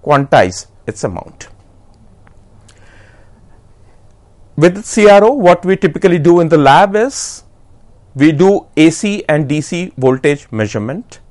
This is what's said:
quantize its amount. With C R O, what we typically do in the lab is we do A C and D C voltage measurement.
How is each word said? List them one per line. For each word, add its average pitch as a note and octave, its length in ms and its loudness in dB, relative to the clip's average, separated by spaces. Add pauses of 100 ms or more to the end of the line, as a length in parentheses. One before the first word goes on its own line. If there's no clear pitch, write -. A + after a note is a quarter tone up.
quantize C#3 600 0 (220)
its - 160 -10
amount. - 440 -12 (3000)
With F3+ 280 0
C G#3 240 2
R G3+ 140 6
O, A3+ 120 2
what F3+ 300 2
we F#3 120 0
typically F3 420 0
do E3+ 220 2
in E3 80 0
the D#3 100 2
lab D#3+ 380 4
is - 480 -6 (720)
we D3 160 2
do F#3 340 0 (120)
A D#3 100 4
C G3+ 400 -4
and D3+ 180 -2
D D3 140 -4
C F3 380 -10
voltage C3 520 -2
measurement. A2 680 -8 (100)